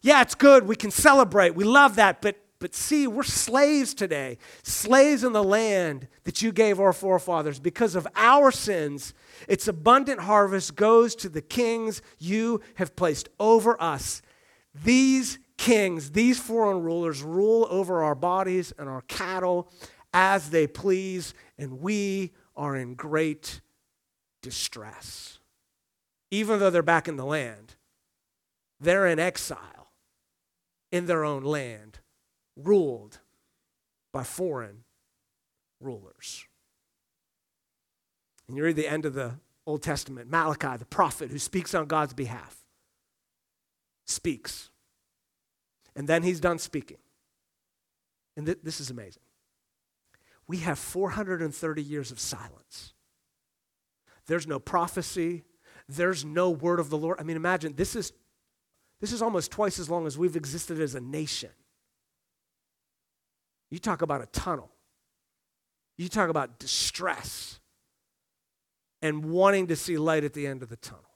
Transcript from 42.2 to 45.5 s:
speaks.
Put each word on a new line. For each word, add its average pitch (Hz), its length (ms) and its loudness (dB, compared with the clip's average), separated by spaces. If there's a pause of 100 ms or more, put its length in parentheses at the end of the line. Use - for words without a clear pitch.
speaks. - 680 -10 (1200)